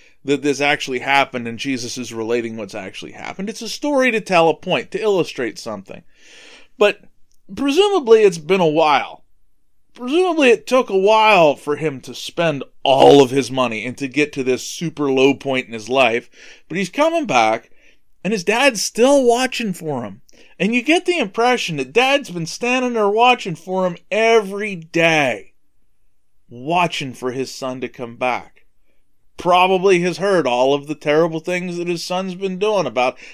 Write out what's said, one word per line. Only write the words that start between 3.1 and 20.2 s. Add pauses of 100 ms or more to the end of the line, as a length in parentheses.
happened.
It's
a
story
to
tell
a
point,
to
illustrate
something. (720)
But (520)
presumably
it's
been
a
while. (720)
Presumably
it
took
a
while
for
him
to
spend (220)
all
of
his
money
and
to
get
to
this
super
low
point
in
his
life. (380)
But
he's
coming
back, (520)
and
his
dad's
still
watching
for
him. (360)